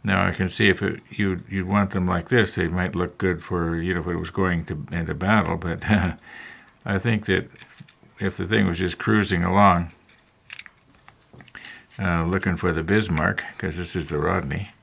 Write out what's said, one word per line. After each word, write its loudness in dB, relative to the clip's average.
now 2
I 4
can -2
see 2
if 2
it, -4
you, -2
you'd -4
want 2
them 0
like -2
this, 4
they 0
might -2
look -4
good 0
for, -2
you -2
know, -2
if -6
it -2
was -6
going 0
to, -8
into -2
battle, 2
but -6
<laughs> 2
I -2
think -2
that 0
if -2
the -4
thing 2
was 0
just -2
cruising 2
along, 4
uh, 0
looking 0
for 0
the -2
Bismarck, 0
'cause -6
this -6
is -4
the -2
Rodney -2